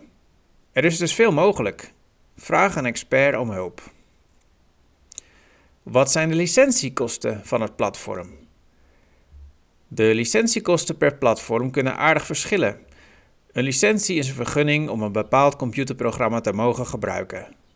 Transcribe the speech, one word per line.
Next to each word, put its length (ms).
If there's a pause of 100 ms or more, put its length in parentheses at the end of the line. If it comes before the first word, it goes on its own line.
(720)
Er 140
is 120
dus 160
veel 180
mogelijk. 640 (420)
Vraag 400
een 100
expert 520
om 140
hulp. 300 (2000)
Wat 280
zijn 180
de 60
licentiekosten 1080
van 180
het 140
platform? 540 (1600)
De 280
licentiekosten 840
per 180
platform 560
kunnen 260
aardig 280
verschillen. 540 (720)
Een 120
licentie 540
is 120
een 60
vergunning 540
om 120
een 100
bepaald 440
computerprogramma 840
te 120
mogen 320
gebruiken. 720 (200)